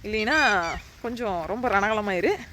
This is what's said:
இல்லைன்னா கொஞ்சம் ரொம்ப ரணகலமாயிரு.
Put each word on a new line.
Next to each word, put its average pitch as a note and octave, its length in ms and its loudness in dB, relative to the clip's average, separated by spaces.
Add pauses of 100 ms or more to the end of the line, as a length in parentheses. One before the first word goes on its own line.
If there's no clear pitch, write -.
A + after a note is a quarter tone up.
இல்லைன்னா G#3+ 600 2 (380)
கொஞ்சம் A3+ 440 -4
ரொம்ப A#3 220 -2
ரணகலமாயிரு. G#3 640 2 (200)